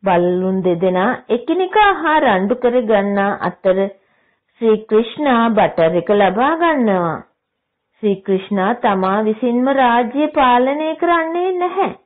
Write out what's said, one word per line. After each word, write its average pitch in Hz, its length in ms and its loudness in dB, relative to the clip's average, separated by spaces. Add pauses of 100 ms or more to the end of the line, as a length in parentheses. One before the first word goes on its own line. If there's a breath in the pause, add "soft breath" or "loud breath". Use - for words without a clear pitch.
බල්ලුන් 185 560 0
දෙදෙනා 185 520 0 (160)
එකිනෙකා 370 680 0
හා 311 260 0
රණ්ඩු 208 360 0
කර 240 260 0
ගන්නා 202 500 0 (100)
අතර 185 400 -2
ශ්‍රී - 1000 -4
කෘෂ්ණා 240 640 0
බටර් 175 480 2
එක 170 140 -4
ලබා 208 440 2
ගන්නවා. 220 640 0 (840)
ශ්‍රී 202 160 0
කෘෂ්ණා 190 560 -2
තමා 196 460 0
විසින්ම 240 520 -2
රාජ්‍ය 247 560 0
පාලනය 277 680 2
කරන්නේ 339 580 -2
නැහැ. 359 400 -2 (120)